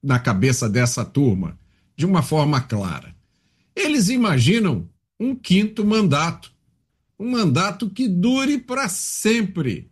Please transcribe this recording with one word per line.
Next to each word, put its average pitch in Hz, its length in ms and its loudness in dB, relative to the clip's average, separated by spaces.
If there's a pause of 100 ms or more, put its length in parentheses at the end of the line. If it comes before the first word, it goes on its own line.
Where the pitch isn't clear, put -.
na 135 160 0
cabeça 120 500 0
dessa 117 360 0
turma, 98 520 0 (400)
de 143 80 -2
uma 180 180 2
forma 151 380 0
clara. 98 540 -6 (640)
Eles 302 320 0
imaginam 180 800 2 (320)
um 254 160 -4
quinto 214 480 0
mandato, 170 680 0 (680)
um 226 140 -6
mandato 202 580 0
que 247 200 -4
dure 254 500 2
pra 254 300 -4
sempre. 175 1040 -2